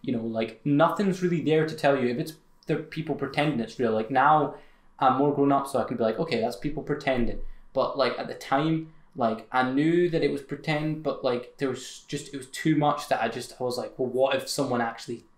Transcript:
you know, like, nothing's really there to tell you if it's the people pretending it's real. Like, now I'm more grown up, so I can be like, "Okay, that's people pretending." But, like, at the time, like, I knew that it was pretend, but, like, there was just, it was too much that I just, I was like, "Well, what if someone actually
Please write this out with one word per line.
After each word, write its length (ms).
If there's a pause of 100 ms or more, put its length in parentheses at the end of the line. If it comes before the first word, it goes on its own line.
you 120
know, 80
like, 400
nothing's 600
really 180
there 240
to 100
tell 240
you 100
if 100
it's 140 (340)
the 80
people 400
pretending 440
it's 200
real. 120
Like, 200
now 420 (460)
I'm 180
more 160
grown 180
up, 140
so 140
I 40
can 140
be 60
like, 160
"Okay, 200
that's 180
people 260
pretending." 560 (340)
But, 240
like, 220
at 80
the 80
time, 580 (220)
like, 360
I 200
knew 400
that 120
it 80
was 120
pretend, 580
but, 220
like, 340
there 120
was 380
just, 280
it 20
was 140
too 240
much 340
that 140
I 60
just, 300
I 40
was 160
like, 180
"Well, 100
what 280
if 120
someone 320
actually 440 (140)